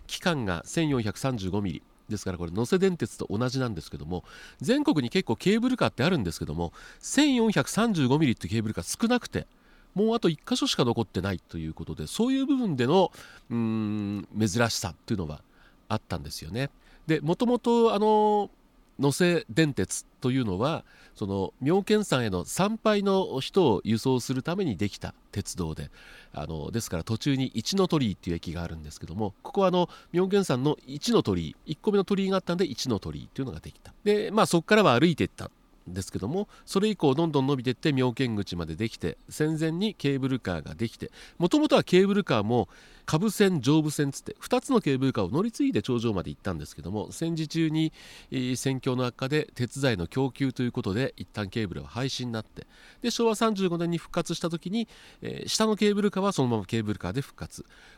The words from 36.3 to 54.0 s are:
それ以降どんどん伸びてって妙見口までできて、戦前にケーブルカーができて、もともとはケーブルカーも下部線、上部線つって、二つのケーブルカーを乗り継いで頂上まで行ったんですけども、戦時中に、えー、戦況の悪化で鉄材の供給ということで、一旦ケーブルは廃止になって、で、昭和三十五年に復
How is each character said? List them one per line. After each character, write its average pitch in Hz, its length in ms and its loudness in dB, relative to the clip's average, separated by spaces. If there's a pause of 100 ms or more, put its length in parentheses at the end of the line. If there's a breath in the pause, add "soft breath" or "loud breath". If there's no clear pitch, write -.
そ - 140 -2
れ 214 100 4
以 214 60 0
降 135 220 4
ど 170 100 2
ん 160 60 -2
ど 143 100 4
ん 131 60 0
伸 143 80 2
び 120 80 -4
て 127 80 2
っ - 20 -2
て - 180 0
妙 127 200 2
見 117 240 0
口 101 180 -4
ま 85 100 -4
で 78 120 -6
で 110 120 -2
き - 80 -16
て、 - 220 -4 (100)
戦 156 300 0
前 160 140 0
に 185 220 -2
ケ 139 220 -2
ー 131 40 -4
ブ 135 80 0
ル 131 100 -2
カ 90 200 -4
ー 76 40 -8
が 78 140 -12
で 113 120 -2
き - 80 -20
て、 - 140 -12 (280 loud breath)
も 175 100 2
と 302 100 4
も 302 80 2
と 294 80 4
は 196 80 6
ケ 185 220 6
ー - 20 2
ブ 196 80 2
ル 202 80 2
カ 113 200 2
ー - 20 0
も 113 240 2 (360 loud breath)
下 - 140 0
部 208 120 0
線、 185 300 4
上 147 220 4
部 151 80 0
線 143 200 0
つ - 100 -10
っ - 20 -16
て、 - 180 -10
二 247 220 0
つ - 100 -2
の 226 80 4
ケ 143 140 2
ー 127 40 2
ブ 131 60 0
ル 131 80 2
カ 110 120 0
ー - 20 0
を 85 40 -4
乗 151 120 0
り 233 100 -2
継 294 120 -2
い 269 80 2
で 110 100 2
頂 120 160 0
上 110 160 0
ま 87 80 0
で 76 80 -8
行 71 80 -10
っ - 20 -20
た 95 140 -4
ん 78 40 -6
で 71 60 -10
す - 100 -14
け - 60 -16
ど 82 100 -10
も、 101 220 -6
戦 165 240 -4
時 156 120 -4
中 165 200 0
に、 156 240 0 (380 loud breath)
え 131 60 -4
ー、 127 200 -2
戦 135 240 -2
況 127 140 0
の 127 100 0
悪 123 100 -4
化 131 140 -4
で 151 260 0
鉄 123 240 -4
材 127 200 2
の 85 80 -2
供 131 240 0
給 131 240 -2
と - 80 -4
い 123 60 0
う 117 40 -4
こ 123 100 -4
と 95 120 -2
で、 127 240 -2
一 - 120 -14
旦 101 200 -6
ケ 113 160 -2
ー - 20 -4
ブ 82 60 -8
ル 71 80 -8
は 69 60 -14
廃 127 200 -4
止 123 160 -6
に 120 80 -6
な 110 80 -4
っ - 60 -8
て、 - 200 -18 (360 loud breath)
で、 240 80 -2
昭 233 160 2
和 226 80 2
三 220 200 2
十 190 140 2
五 170 80 -2
年 170 140 -2
に 170 80 0
復 - 120 -16